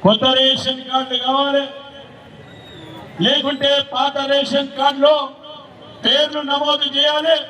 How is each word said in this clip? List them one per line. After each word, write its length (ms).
కొత్త 180
రేషన్ 500
కార్డులు 360
కావాలి, 400
లేకుంటే 460
పాత 240
రేషన్ 460
కార్డులో 380
పేర్లు 360
నమోదు 440
చేయాలి 420